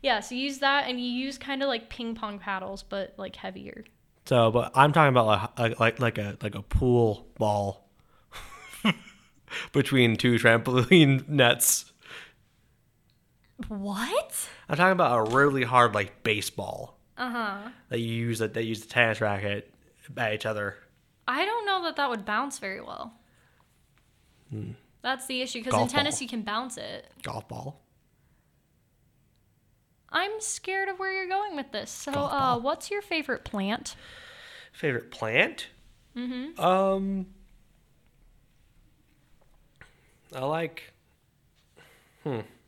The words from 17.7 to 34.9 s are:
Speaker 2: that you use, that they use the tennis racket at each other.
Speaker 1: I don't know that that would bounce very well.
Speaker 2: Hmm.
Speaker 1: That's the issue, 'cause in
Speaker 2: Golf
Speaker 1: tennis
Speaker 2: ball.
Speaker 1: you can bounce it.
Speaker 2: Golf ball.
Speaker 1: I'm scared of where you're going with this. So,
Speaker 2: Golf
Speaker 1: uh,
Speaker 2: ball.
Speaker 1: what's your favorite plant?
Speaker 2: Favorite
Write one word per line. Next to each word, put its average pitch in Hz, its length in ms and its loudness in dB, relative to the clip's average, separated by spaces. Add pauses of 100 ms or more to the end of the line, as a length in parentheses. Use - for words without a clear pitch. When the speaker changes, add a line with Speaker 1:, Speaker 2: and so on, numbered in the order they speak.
Speaker 2:
that 120 100 -4
you 117 140 -4
use, 117 260 -2
that 110 160 -2
they 117 80 -2
use 113 180 -4
the - 80 -20
tennis 113 320 2
racket 104 520 -2 (440)
at 113 180 -2
each 107 120 -6
other. 104 300 -4 (540)
Speaker 1:
I 294 140 -2
don't 440 200 -4
know 381 200 -2
that 320 120 -6
that 277 140 -2
would 208 140 -6
bounce 226 340 -4
very 196 220 -10
well. - 340 -14 (1400)
Speaker 2:
Hmm. 107 220 -10 (300)
Speaker 1:
That's 254 240 -6
the 254 140 -4
issue, 254 220 -6
'cause 240 100 -2
in 214 60 4
Speaker 2:
Golf 240 140 2
Speaker 1:
tennis 285 240 0
Speaker 2:
ball. 277 60 -6
Speaker 1:
you 240 60 -8
can 226 140 -6
bounce 226 340 -6
it. - 340 -14 (120)
Speaker 2:
Golf 113 260 -8
ball. 131 320 -12 (2250)
Speaker 1:
I'm 415 280 -2
scared 392 480 -4
of 370 100 -8
where 381 140 -4
you're 381 160 -6
going 392 280 -4
with 277 160 -8
this. - 180 -8
So, - 220 -10
Speaker 2:
Golf 285 200 -2
Speaker 1:
uh, 285 60 -2
Speaker 2:
ball. 254 220 0
Speaker 1:
what's 294 300 -4
your 403 100 -4
favorite 311 440 -4
plant? 202 500 -6 (800)
Speaker 2:
Favorite 123 380 -4